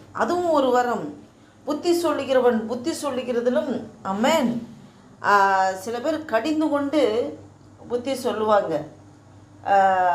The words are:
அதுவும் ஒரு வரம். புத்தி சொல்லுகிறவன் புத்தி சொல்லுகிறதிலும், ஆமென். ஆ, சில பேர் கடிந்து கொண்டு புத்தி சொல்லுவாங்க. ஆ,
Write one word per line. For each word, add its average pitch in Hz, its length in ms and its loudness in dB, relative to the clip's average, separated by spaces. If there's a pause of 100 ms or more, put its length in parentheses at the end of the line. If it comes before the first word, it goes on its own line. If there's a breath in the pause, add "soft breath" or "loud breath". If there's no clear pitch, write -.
(120)
அதுவும் 339 380 -2
ஒரு 277 200 2
வரம். 240 460 -2 (500 loud breath)
புத்தி 339 400 -2
சொல்லுகிறவன் 262 600 2
புத்தி 254 260 -4
சொல்லுகிறதிலும், 247 920 -2 (200)
ஆமென். 240 580 0 (600 loud breath)
ஆ, 196 480 4
சில 226 280 -8
பேர் 311 260 -4
கடிந்து 302 440 0
கொண்டு 285 640 0 (540)
புத்தி 247 280 -4
சொல்லுவாங்க. 214 640 0 (840)
ஆ, 196 80 4 (400)